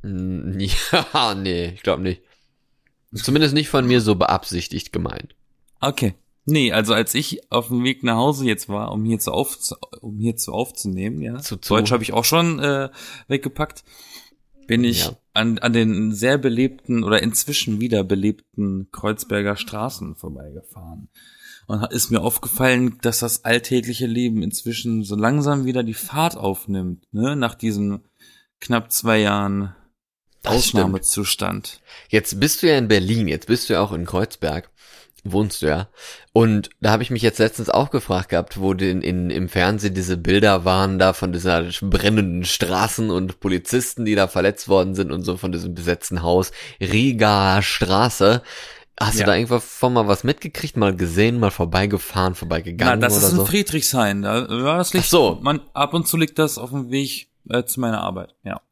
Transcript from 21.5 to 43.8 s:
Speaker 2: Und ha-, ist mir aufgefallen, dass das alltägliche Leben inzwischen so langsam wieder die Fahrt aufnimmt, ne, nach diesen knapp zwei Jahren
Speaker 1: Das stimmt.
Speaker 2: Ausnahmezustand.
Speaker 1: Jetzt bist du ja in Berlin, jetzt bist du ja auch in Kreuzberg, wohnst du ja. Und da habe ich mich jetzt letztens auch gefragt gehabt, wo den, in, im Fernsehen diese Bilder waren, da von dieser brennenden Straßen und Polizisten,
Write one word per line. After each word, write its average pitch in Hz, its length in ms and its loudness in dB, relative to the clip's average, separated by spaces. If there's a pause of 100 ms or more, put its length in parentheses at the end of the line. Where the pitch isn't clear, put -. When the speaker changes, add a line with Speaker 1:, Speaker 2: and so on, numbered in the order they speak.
Speaker 2:
Und 104 140 -4
ha-, 107 60 -4
ist - 220 -4
mir 110 120 2
aufgefallen, 123 840 2
dass 117 160 0
das - 260 -4
alltägliche 120 640 0
Leben 113 340 0
inzwischen 110 640 -4
so 101 120 -6
langsam 139 500 2
wieder 127 180 0
die 113 100 -4
Fahrt 156 440 -2
aufnimmt, 95 680 -4 (100)
ne, 123 220 0
nach 117 180 -2
diesen 101 520 -4 (540)
knapp 117 320 -2
zwei 113 280 2
Jahren 101 560 0 (680)
Speaker 1:
Das 120 280 2
stimmt. 101 160 4
Speaker 2:
Ausnahmezustand. 95 960 -4 (280)
Speaker 1:
Jetzt 101 300 0
bist 151 240 0
du 175 40 6
ja 147 120 6
in 117 80 0
Berlin, 104 400 2
jetzt 76 200 -4
bist 120 220 0
du 117 40 2
ja 87 80 2
auch 101 100 0
in 85 140 -6
Kreuzberg, 85 640 -4 (540)
wohnst 101 380 -2
du 76 60 0
ja. 82 200 0 (460)
Und 110 460 4
da 107 120 2
habe 113 120 2
ich - 80 -6
mich 113 100 -2
jetzt 113 180 2
letztens - 300 0
auch 139 220 2
gefragt 95 380 -2
gehabt, 87 300 -2
wo 95 140 2
den, 92 280 0
in, 90 280 -2
im 85 200 -2
Fernsehen 98 440 0
diese 90 240 -2
Bilder 92 480 4
waren, 95 340 2
da 95 140 6
von 95 180 -2
dieser 87 300 2 (200)
brennenden 98 600 2
Straßen 95 680 0
und 92 280 -2
Polizisten, 117 640 -2